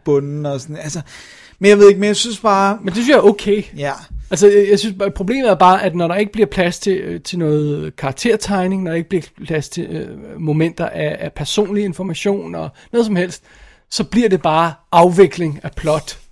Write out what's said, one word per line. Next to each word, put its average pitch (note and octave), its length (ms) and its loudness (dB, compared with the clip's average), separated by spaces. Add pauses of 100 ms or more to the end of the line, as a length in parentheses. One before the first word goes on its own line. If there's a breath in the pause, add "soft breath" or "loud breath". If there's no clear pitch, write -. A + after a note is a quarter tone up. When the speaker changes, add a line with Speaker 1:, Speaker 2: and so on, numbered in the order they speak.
Speaker 1:
bunde C#3+ 480 -2
og C3+ 80 -8
sådan, D3 160 -16
altså. D#3 240 -10 (580 loud breath)
Men G3 100 6
jeg G#3 80 8
ved G3+ 100 10
ikke, G3 120 6
men G3+ 80 0
jeg G#3 80 0
synes A3+ 240 -6
bare G3 420 2
Speaker 2:
Men - 60 -14
det F3+ 60 -4
synes A#3 160 0
jeg D4 60 6
er A3+ 60 6
okay. G3+ 420 2 (140)
Speaker 1:
Ja. C#3+ 140 -6 (400)
Speaker 2:
Altså, F#3+ 160 4
jeg, G3+ 220 6
jeg G3+ 100 4
synes G#3 200 -4
bare, G3+ 120 -2
problemet A#3 380 -2
er F#3+ 60 4
bare, F#3 280 4
at F3+ 120 -2
når F3 120 -2
der E3+ 80 -4
ikke G#3 160 -2
bliver G#3+ 140 2
plads F3 340 -2
til, F#3+ 180 -2
øh, E3+ 240 -8
til F3+ 180 -8
noget D3+ 560 -2
karaktertegning, F#3+ 880 -2
når E3+ 80 -6
der E3 60 -6
ikke E3 120 -6
bliver F3 140 -4 (220)
plads D3+ 240 -6
til, E3+ 160 -10
øh, D#3+ 220 -10 (340)
momenter D#3+ 480 -2
af, D#3 300 -6
af D#3+ 160 -10
personlig G3+ 480 -4
information F#3 720 -6
og D#3+ 140 -8 (240 soft breath)
noget A#3 120 2
som G#3 100 -2
helst, F3+ 280 -4 (480 soft breath)
så - 120 -4
bliver A3 260 0
det F#3 120 2
bare D#3+ 320 0 (180)
afvikling F3 720 4
af - 80 -10
plot. D#3 460 -4 (140)